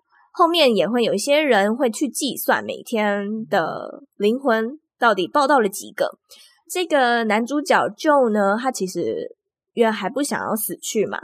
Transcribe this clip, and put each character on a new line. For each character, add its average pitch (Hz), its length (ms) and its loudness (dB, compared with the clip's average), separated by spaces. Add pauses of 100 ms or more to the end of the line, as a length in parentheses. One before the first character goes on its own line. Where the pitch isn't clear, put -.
(320)
后 349 160 2
面 320 260 4
也 175 140 2
会 240 160 0
有 165 100 0
一 190 40 0
些 285 240 2
人 220 340 2
会 262 140 0
去 262 180 -4
计 254 300 -4
算 - 260 -2
每 - 180 -10
天 208 680 -4
的 - 540 -4 (120)
灵 214 240 0
魂 240 400 -2 (180)
到 233 160 4
底 185 140 -2
报 294 180 2
到 277 140 4
了 214 80 2
几 - 240 -10
个。 - 260 -4 (540)
这 359 140 -2
个 240 400 2
男 220 200 0
主 277 160 -2
角 247 140 2 (140)
Joe 269 400 2
呢， 202 280 2
他 254 140 -4
其 196 160 -6
实 113 480 -6 (380)
因 226 120 2
为 220 60 2
还 208 180 -4
不 185 140 -2
想 - 160 -4
要 110 160 -4
死 - 220 -6
去 - 280 -2
嘛， - 180 -2